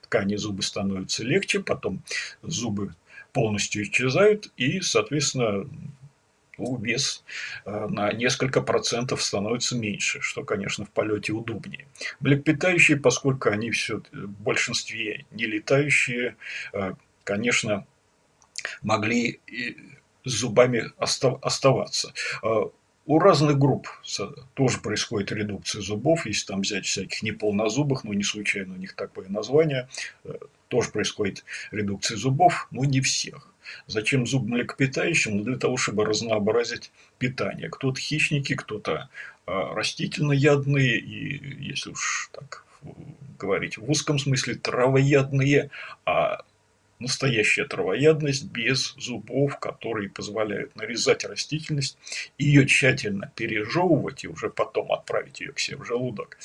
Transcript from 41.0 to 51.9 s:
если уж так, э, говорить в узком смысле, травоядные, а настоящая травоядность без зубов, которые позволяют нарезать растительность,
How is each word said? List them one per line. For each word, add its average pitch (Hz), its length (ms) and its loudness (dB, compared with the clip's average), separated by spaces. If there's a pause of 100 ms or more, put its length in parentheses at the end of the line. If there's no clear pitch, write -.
если 95 260 -8
уж - 420 -6
так, - 320 -16 (180)
э, - 60 -16 (500)
говорить 90 400 -2
в 110 100 -12
узком 147 300 2
смысле, 131 380 0
травоядные, 135 1120 4 (340)
а - 380 2 (560)
настоящая 113 680 2
травоядность 139 800 2
без 120 520 -2
зубов, 123 600 -2
которые 107 500 -4
позволяют 104 680 -4
нарезать 110 480 0
растительность, 143 760 -4 (400)